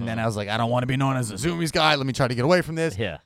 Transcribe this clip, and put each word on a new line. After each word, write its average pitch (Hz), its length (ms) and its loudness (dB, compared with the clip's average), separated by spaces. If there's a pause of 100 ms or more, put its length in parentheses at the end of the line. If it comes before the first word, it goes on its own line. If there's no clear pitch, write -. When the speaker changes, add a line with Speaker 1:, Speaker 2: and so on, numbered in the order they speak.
Speaker 1:
then 113 80 -4
Speaker 2:
Mm-hmm. 113 40 -2
Speaker 1:
I 113 60 0
was 110 120 0
like, 104 100 -4
"I 104 80 -2
don't 117 140 0
wanna 123 160 0
be 131 100 0
known 135 220 0
as 117 140 -2
a - 20 -8
Zoomies 165 400 -2
guy. 156 220 4
Let 135 120 0
me 131 60 0
try 139 160 0
to 127 40 -4
get 123 120 0
away 175 160 4
from 160 140 -6
this." 160 220 -2
Speaker 2:
Yeah. 95 280 -4